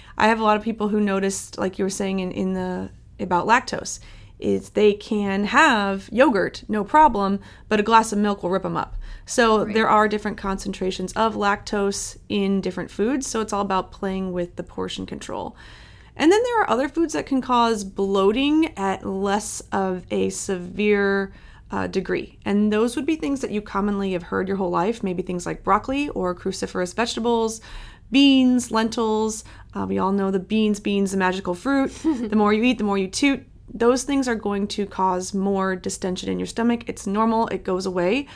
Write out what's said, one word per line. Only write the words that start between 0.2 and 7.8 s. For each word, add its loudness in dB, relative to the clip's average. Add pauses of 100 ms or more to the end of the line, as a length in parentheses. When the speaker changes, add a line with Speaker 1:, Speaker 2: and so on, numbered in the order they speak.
Speaker 1:
have 4
a 0
lot 4
of -4
people -2
who 2
noticed, -2
like -4
you 0
were 0
saying -2
in, -4
in -2
the, -4 (300)
about 0
lactose, 0 (400)
is -2
they 6
can -2
have 2
yogurt, 2
no -2
problem, 4 (300)
but 2
a 0